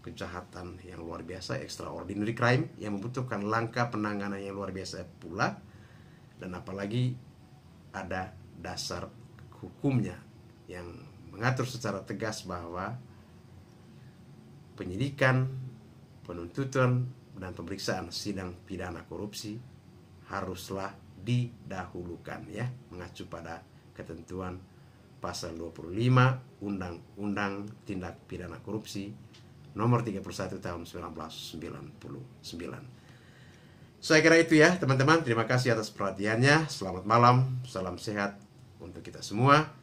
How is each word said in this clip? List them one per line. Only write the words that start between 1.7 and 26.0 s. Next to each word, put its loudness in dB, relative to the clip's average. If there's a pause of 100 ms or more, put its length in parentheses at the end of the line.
crime, 2
yang -6
membutuhkan -4
langkah 0
penanganan -4
yang -8
luar -6
biasa -8 (140)
pula, -2 (800)
dan -10
apalagi -2 (800)
ada -6 (240)
dasar -8 (560)
hukumnya -2 (480)
yang -10 (400)
mengatur 0
secara -4
tegas -6
bahwa -8 (1800)
penyidikan, 2 (800)
penuntutan, 2 (320)
dan -8
pemeriksaan -4
sidang -6 (160)
pidana -8
korupsi -8 (720)
haruslah -6 (340)
didahulukan, -4
ya, -4 (240)
mengacu -12
pada -12 (320)
ketentuan -10 (640)
pasal -6
dua -8
puluh -12
lima 6 (240)